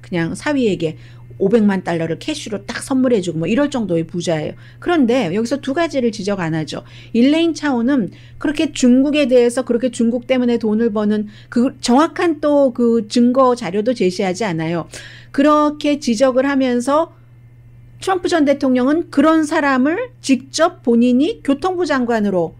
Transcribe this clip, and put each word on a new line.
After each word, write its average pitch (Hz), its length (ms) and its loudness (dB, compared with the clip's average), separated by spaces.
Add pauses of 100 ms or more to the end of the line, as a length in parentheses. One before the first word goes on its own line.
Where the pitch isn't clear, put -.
그냥 165 340 -4
사위에게 196 600 -2 (400)
오백만 196 460 2
달러를 165 360 -4
캐시로 220 480 -8
딱 - 160 -10
선물해주고 226 560 0
뭐 160 80 -2
이럴 285 240 0
정도의 175 340 -2
부자예요. 165 480 -4 (240)
그런데 247 560 0
여기서 233 260 -2
두 262 140 -6
가지를 285 380 0
지적 196 280 -4
안 160 140 -2
하죠. 156 300 -6 (300)
일레인 302 420 4
차오는 254 560 0 (260)
그렇게 311 360 -2
중국에 269 540 4
대해서 247 380 4
그렇게 240 240 0
중국 240 380 -2
때문에 247 320 0
돈을 220 340 0
버는 214 360 -2 (200)
그 254 320 0
정확한 320 600 2
또 285 320 2
그 233 340 0
증거 247 480 2
자료도 214 400 -4
제시하지 185 500 -2
않아요. 165 420 -4 (440)
그렇게 294 680 2
지적을 254 480 0
하면서 269 680 0 (840)
트럼프 381 280 -2
전 320 160 2
대통령은 285 640 0
그런 320 340 4
사람을 302 680 0 (100)
직접 320 640 -2
본인이 247 600 2
교통부 349 440 -2
장관으로 220 720 -2